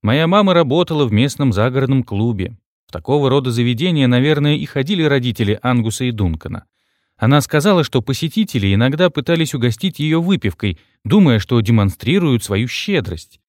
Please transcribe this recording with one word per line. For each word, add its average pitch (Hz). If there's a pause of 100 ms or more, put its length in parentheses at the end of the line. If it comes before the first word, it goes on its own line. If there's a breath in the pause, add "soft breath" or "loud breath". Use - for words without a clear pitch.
Моя 135
мама 196
работала 160
в 104
местном 131
загородном 127
клубе. 104 (280)
В -
такого 131
рода 131
заведения, 123
наверное, 147
и -
ходили 160
родители 123
Ангуса 120
и 123
Дункана. 95 (500)
Она 139
сказала, 160
что 123
посетители 135
иногда 139
пытались 165
угостить 123
её 156
выпивкой, 113 (260 soft breath)
думая, 143
что 117
демонстрируют 117
свою 107
щедрость. 110